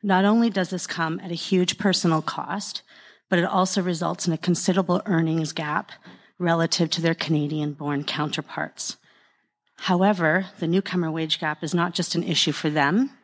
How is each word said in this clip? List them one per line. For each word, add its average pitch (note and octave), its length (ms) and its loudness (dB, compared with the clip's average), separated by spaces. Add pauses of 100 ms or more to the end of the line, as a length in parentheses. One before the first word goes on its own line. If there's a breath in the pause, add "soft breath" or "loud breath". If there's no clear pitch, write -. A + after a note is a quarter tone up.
Not G3 240 4
only A3+ 240 4
does F#3+ 200 -2
this F3+ 160 -4
come E3 360 -4
at F#3 100 -8
a E3+ 40 -4
huge F3+ 420 0
personal E3+ 440 2
cost, - 600 -8 (480 loud breath)
but F#3 100 4
it E3+ 60 2
also F#3 360 2
results F3 460 -2
in E3+ 60 2
a D#3 40 0
considerable F3+ 680 2
earnings E3 480 0
gap D3+ 380 -4 (460 loud breath)
relative E3 520 2
to - 120 -4
their E3 140 2
Canadian-born D3 880 -2
counterparts. - 960 -6 (800 soft breath)
However, F3+ 720 2 (120)
the E3 80 -2
newcomer F3+ 420 0
wage D#3+ 300 -4
gap D3+ 240 -4
is D#3 100 -4
not F3 200 2
just - 220 -4
an E3+ 80 -2
issue E3 280 0
for D3+ 180 -2
them D#3 420 2 (120)